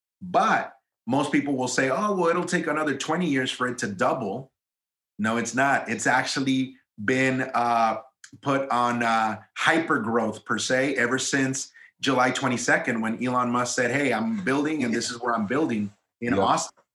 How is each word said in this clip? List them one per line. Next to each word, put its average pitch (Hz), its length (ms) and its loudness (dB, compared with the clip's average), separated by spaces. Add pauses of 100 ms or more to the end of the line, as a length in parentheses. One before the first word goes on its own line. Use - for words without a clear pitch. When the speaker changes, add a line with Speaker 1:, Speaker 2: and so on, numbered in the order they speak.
(200)
Speaker 1:
But 180 540 0 (320)
most 139 260 0
people 143 240 0
will 127 120 -2
say, 135 220 0
"Oh, 208 240 0
well, 175 140 2
it'll 170 160 0
take 170 220 -2
another 151 300 -2
twenty 170 320 -2
years 131 220 0
for 123 180 -2
it 120 100 -6
to 120 80 -4
double." 101 640 -4 (680)
No, 113 180 0
it's 117 180 -4
not. 135 340 2
It's 117 180 -4
actually 131 720 0 (280)
been, 131 500 2
uh, 117 440 2 (440)
put 135 280 0
on, 120 320 2
uh, 110 360 2 (180)
hyper 160 440 2
growth 110 440 -2
per 113 140 -2
se 131 380 0
ever 123 220 2
since 135 520 -2 (300)
July 127 300 2
twenty-second, 127 680 0
when 113 240 -4
Elon 123 260 0
Musk 123 260 0
said, 120 140 2
"Hey, 135 220 0
I'm 113 320 0
building, 143 400 0
and 117 80 0
this 120 180 -2
is 120 100 -10
where 120 140 0
I'm 107 120 0
building 120 440 0 (300)
in 117 140 -2
Speaker 2:
Yeah. 98 80 2
Speaker 1:
Austin." 139 400 0 (120)